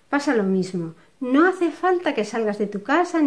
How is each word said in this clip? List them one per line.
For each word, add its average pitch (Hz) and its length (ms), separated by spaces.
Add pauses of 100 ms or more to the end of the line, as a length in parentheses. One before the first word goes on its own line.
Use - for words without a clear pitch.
pasa 285 260
lo 214 80
mismo. 185 520 (260)
No 269 260
hace 359 240
falta 359 420
que 214 120
salgas 214 340
de 208 80
tu 202 160
casa, 339 440